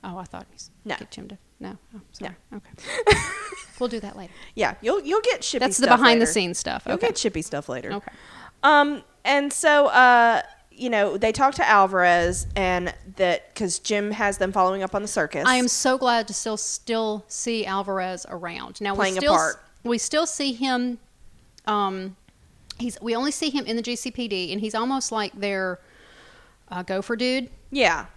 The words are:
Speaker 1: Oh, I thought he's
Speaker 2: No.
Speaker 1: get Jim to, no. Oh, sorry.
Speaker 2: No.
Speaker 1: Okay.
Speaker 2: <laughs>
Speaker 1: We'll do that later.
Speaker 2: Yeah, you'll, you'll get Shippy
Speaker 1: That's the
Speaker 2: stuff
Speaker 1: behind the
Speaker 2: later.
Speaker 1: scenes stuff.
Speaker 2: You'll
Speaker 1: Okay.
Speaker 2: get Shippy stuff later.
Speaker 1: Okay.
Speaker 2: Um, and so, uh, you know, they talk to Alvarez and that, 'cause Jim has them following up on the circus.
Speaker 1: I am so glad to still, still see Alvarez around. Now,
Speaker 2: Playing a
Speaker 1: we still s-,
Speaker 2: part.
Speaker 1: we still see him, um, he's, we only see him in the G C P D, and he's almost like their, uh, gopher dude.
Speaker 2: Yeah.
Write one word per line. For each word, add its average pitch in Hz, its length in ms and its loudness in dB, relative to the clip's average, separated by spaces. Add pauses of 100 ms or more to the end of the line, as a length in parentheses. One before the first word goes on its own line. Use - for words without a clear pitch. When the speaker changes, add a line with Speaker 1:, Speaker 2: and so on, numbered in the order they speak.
Speaker 1:
Oh, 180 140 -12
I 185 60 -12
thought 185 280 -16
he's - 200 -20 (120)
Speaker 2:
No. 208 140 -6
Speaker 1:
get - 140 -14
Jim 202 160 -16
to, 202 100 -18 (220)
no. 190 180 -14 (180)
Oh, 202 60 -18 (100)
sorry. - 240 -14 (160)
Speaker 2:
No. 208 60 -16
Speaker 1:
Okay. - 640 0
Speaker 2:
<laughs> 381 80 -6 (500)
Speaker 1:
We'll 247 100 -4
do 226 120 -8
that 202 140 -16
later. 196 160 -16 (220)
Speaker 2:
Yeah, - 280 -2
you'll, 330 200 0
you'll 349 200 0
get 466 200 0
Shippy - 180 -4
Speaker 1:
That's 254 180 0
the 262 80 2
Speaker 2:
stuff 254 140 8
Speaker 1:
behind 233 220 6
the 233 40 6
Speaker 2:
later. 233 60 0
Speaker 1:
scenes 185 280 0
stuff. - 260 -6
Speaker 2:
You'll 190 100 -2
Speaker 1:
Okay. 453 120 -2
Speaker 2:
get 453 80 -2
Shippy 160 280 -4
stuff 147 240 -6
later. 127 260 -8
Speaker 1:
Okay. - 180 -12 (520)
Speaker 2:
Um, 294 400 4 (220)
and 285 280 2
so, 294 340 6
uh, 240 540 6 (300)
you 247 180 -6
know, 202 280 2
they 220 140 2
talk 269 240 2
to - 140 2
Alvarez 180 840 4
and 180 380 -2 (240)
that, 180 360 0
'cause 190 260 -4
Jim 208 320 -2
has 202 280 -2
them 190 120 0
following 190 300 2
up 190 140 -6
on 202 60 -2
the 214 60 -8
circus. 151 380 -2
Speaker 1:
I 254 120 4
am 247 100 0
so 254 300 0
glad 240 320 0
to 208 40 -10
still, 214 240 -6
still 220 680 -6
see 233 380 -4
Alvarez 190 640 -4
around. 175 520 -12
Now, 196 140 -2
Speaker 2:
Playing 190 180 2
a 226 60 -2
Speaker 1:
we - 20 -
still 285 140 4
s-, 165 40 4
Speaker 2:
part. 160 240 -2 (200)
Speaker 1:
we 240 140 -2
still 302 280 0
see 277 280 -4
him, 247 440 -2 (680)
um, 190 480 -2 (640)
he's, 233 220 -8
we 226 140 -2
only 269 160 -2
see 311 180 -2
him 269 160 -4
in 226 100 -4
the 233 80 -4
G 240 120 -6
C 254 160 -8
P 240 160 -6
D, 185 240 -6
and 202 100 -6
he's 214 140 -6
almost 254 360 -2
like 214 280 -4
their, 190 400 -4 (920)
uh, 180 100 -8
gopher 196 340 -4
dude. 254 340 -2 (220)
Speaker 2:
Yeah. 170 340 2 (120)